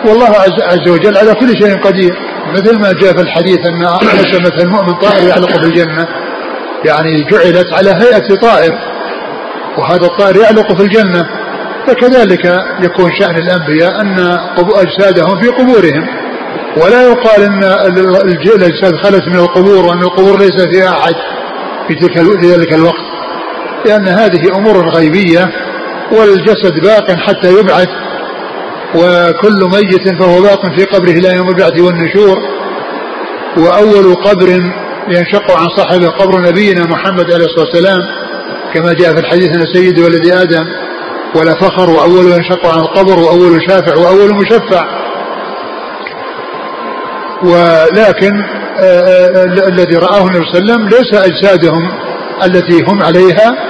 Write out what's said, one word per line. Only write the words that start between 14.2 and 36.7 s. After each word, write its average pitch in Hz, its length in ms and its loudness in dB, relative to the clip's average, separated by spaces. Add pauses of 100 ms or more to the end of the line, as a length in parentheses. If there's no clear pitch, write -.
قبو-، 180 180 0
أجسادهم 185 680 2
في 233 60 2
قبورهم، 214 600 2 (680)
ولا 220 320 4
يقال 220 340 2
أن 202 200 0
ال-، 190 640 2
الج-، 180 300 2
الأجساد 180 400 0
خلت 190 320 0
من 180 80 -2
القبور 180 500 2
وأن 175 160 0
القبور 190 380 2
ليس 196 220 2 (100)
فيها 185 180 2
أحد 165 260 -2 (720)
في 160 80 -4
تلك 165 220 0
ال-، 175 240 2
في 175 100 4
ذلك 165 220 2
الوقت، 160 320 0 (800)
لأن 208 220 2
هذه 180 500 0
أمور 196 320 2
غيبية، 165 600 2 (640)
والجسد 196 720 2
باق 202 280 2
حتى 180 480 0
يبعث، 180 280 2 (1080)
وكل 180 800 2
ميت 185 480 0
فهو 180 200 4
باق 196 200 2 (160)
في 190 80 2
قبره 180 260 0
إلى 180 240 2
يوم 180 140 -2
البعث 170 300 0
والنشور. 180 580 2 (1200)
وأول 190 580 4
قبر 185 320 2 (600)
ينشق 180 440 -2
عن 165 160 2 (100)
صاحبه 180 300 0
قبر 190 340 0
نبينا 175 440 2